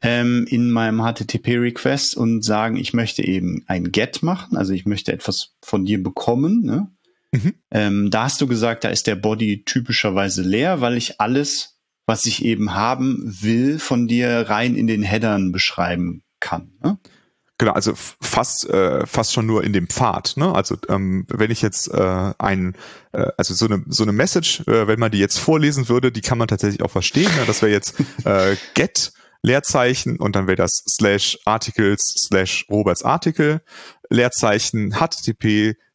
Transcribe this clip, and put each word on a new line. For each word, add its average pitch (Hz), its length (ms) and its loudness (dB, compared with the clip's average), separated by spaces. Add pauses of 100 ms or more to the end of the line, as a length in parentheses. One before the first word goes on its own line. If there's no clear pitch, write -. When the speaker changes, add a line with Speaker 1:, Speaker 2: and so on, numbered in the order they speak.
Speaker 1:
Ähm, 120 460 2
in 120 240 0
meinem 113 300 0
H-T-T-P-Request 120 1120 -2
und 113 300 0
sagen, 107 320 0
ich - 160 -6
möchte 117 300 0
eben 90 440 -2
ein 87 240 -2
Get - 320 0
machen, 175 320 -2
also 95 160 0
ich 92 140 -4
möchte 101 260 -2
etwas - 500 -6
von 101 220 -2
dir 101 180 0
bekommen, 135 640 0
ne? 190 280 -2 (400)
Speaker 2:
Mhm. 131 240 0 (160)
Speaker 1:
Ähm, 101 380 0
da 110 160 2
hast 143 140 -2
du 143 80 0
gesagt, 117 380 -2
da 107 40 0
ist - 180 -2
der 107 80 2
Body 107 500 -2
typischerweise 98 800 -2
leer, 135 360 2
weil 123 160 2
ich - 240 -4
alles, 135 580 -2 (280)
was 113 200 0
ich - 200 -2
eben 104 280 0
haben 127 480 0 (200)
will, 123 380 2
von 120 280 0
dir 120 420 0
rein 117 260 0
in 110 120 2
den 110 160 2
Headern 101 480 0
beschreiben 87 720 -2 (160)
kann, - 320 -6 (100)
ne? 185 180 0 (600)
Speaker 2:
Genau, 110 120 4
also 101 180 0
f-, - 300 -8
fast, - 480 -2
äh, 87 360 2
fast - 280 -2
schon 113 120 0
nur 110 200 2
in 104 80 0
dem 87 160 0
Pfad, - 480 -2
ne? 165 180 0
Also, - 220 -2 (100)
ähm, 95 400 -2
wenn 110 240 0
ich 113 100 -4
jetzt, - 280 -2
äh, 92 480 0
ein, 95 400 -2 (340)
äh, - 240 -2
also - 180 -2
so 101 120 0
eine, 101 240 0
so 110 140 0
eine 104 100 2
Message, 160 480 0
äh, 110 260 2
wenn 110 100 2
man 113 140 0
die 104 80 2
jetzt 98 200 2
vorlesen 147 500 2
würde, 123 240 2
die 113 80 -6
kann 120 160 0
man 113 100 0
tatsächlich 104 360 0
auch 104 80 -2
verstehen, 143 440 2
ne? 139 100 0
Das - 160 0
wäre 107 120 4
jetzt, - 260 -2
Speaker 1:
<laughs> - 240 -4
Speaker 2:
äh, 98 320 2 (200)
Get - 360 -2 (300)
Leerzeichen 127 800 2
und 101 160 0
dann 95 120 0
wäre 92 100 4
das - 320 0
slash - 560 2
articles 104 720 0
slash - 520 0
Roberts 101 340 2
Artikel 156 580 0 (480)
Leerzeichen 110 880 2
H 165 80 2
T - 160 -8
T 113 100 -2
P 107 420 2 (200)